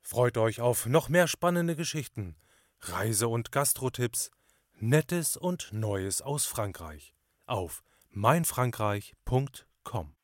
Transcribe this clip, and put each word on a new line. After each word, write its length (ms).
Freut 300
euch 240
auf 240
noch 240
mehr 180
spannende 480
Geschichten, 600
Reise- 480
und 240
Gastrotipps, 800
Nettes 640
und 380
Neues 480
aus 240
Frankreich 720
auf 340
mein 360
frankreich 680
punkt 420
com. 400